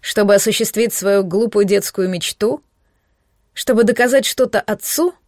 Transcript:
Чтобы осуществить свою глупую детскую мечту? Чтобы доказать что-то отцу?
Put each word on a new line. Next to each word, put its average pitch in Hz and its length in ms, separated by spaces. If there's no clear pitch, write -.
Чтобы 202 340
осуществить 214 580
свою 202 300
глупую 202 420
детскую 196 440
мечту? 196 540
Чтобы 233 320
доказать 247 400
что-то - 360
отцу? 311 540